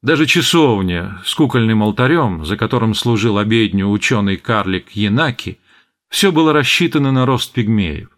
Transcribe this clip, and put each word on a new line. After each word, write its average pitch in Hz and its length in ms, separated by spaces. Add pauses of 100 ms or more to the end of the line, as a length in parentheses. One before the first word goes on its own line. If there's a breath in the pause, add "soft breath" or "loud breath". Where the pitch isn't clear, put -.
даже 147 240
часовня 98 960
с - 80
кукольным 113 480
алтарем, 107 640
за 98 120
которым 113 360
служил 107 460
обедню 101 500
ученый 101 480
карлик 95 540
Янаки, 107 680 (500 soft breath)
все - 240
было 160 220
рассчитано 147 580
на 127 140
рост 127 280
пигмеев. 101 640